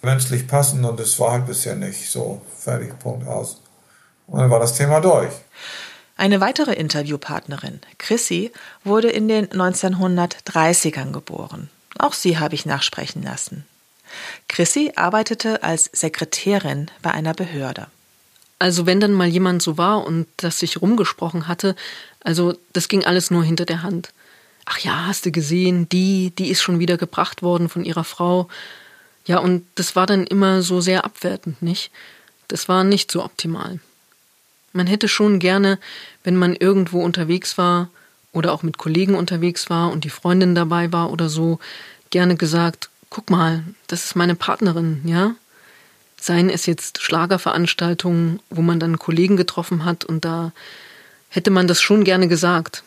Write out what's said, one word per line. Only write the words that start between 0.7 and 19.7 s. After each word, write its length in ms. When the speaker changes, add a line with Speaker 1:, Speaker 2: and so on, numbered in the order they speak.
Speaker 1:
Und 120
das 220
war 140
halt 120
bisher 300
nicht 340
so. 320
Fertig, 420
Punkt, 280
aus. 320
Und 120
dann 100
war 120
das 160
Thema 240
durch. 320
Speaker 2:
Eine 220
weitere 340
Interviewpartnerin, 1040
Chrissy, 540
wurde 260
in 180
den 260
neunzehnhundertdreißigern 1600
geboren. 560
Auch 160
sie 240
habe 160
ich 140
nachsprechen 560
lassen. 420
Chrissy 480
arbeitete 680
als 300
Sekretärin 1000
bei 100
einer 220
Behörde. 540
Speaker 3:
Also 260
wenn 140
dann 140
mal 140
jemand 360
so 160